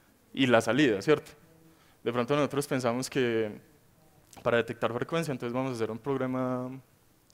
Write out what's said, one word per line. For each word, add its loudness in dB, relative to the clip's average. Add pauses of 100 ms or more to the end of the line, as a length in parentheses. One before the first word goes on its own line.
(320)
y 2
la 8
salida, 2
¿cierto? 0 (680)
De -2
pronto 0
nosotros 0
pensamos -2
que 0 (920)
para 2
detectar 0
frecuencia, -4
entonces -6
vamos -4
a -6
hacer -2
un -8
programa, -4 (640)